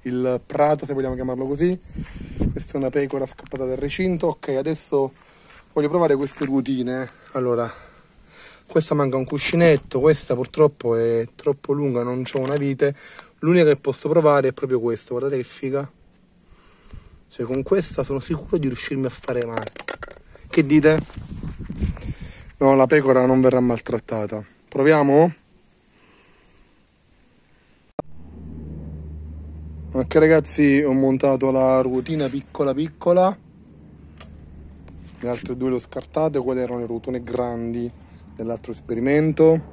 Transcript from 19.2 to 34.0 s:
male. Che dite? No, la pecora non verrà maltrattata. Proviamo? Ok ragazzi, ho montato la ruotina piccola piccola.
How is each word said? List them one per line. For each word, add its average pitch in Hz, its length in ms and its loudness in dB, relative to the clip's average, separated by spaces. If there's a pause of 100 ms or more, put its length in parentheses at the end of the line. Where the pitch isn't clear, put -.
male. 110 260 -8 (800)
Che 151 160 4
dite? 156 600 2 (1300)
No, 135 140 6
la 135 120 6
pecora 131 380 4
non 131 160 4
verrà 127 200 6
maltrattata. 113 840 -4 (240)
Proviamo? 147 640 6 (4000)
Ok 131 240 -2
ragazzi, 151 680 6
ho 135 80 0
montato 135 600 2
la 131 300 4
ruotina 131 460 -2
piccola 139 460 -4
piccola. 175 640 2 (1800)